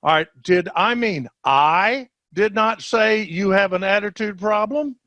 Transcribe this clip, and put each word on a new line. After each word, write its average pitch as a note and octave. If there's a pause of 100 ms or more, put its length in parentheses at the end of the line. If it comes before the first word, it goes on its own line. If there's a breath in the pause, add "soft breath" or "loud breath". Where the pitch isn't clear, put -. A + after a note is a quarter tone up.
All D3+
right, D#3 (160)
did F3+
I G#3
mean F#3+ (160)
I F3 (240)
did G3+
not A3
say A3
you F#3
have F#3+
an F#3
attitude G3+
problem? G#3+